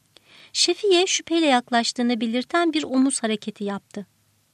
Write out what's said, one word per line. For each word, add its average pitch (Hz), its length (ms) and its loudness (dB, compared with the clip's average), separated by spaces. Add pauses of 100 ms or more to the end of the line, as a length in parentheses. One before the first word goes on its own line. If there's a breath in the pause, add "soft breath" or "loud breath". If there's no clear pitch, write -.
(540 soft breath)
Şefiye 359 540 2
şüpheyle 330 380 -2
yaklaştığını 240 760 0
belirten 254 520 0
bir 311 100 -2
omuz 262 400 2
hareketi 214 400 -4
yaptı. 202 420 -8 (480)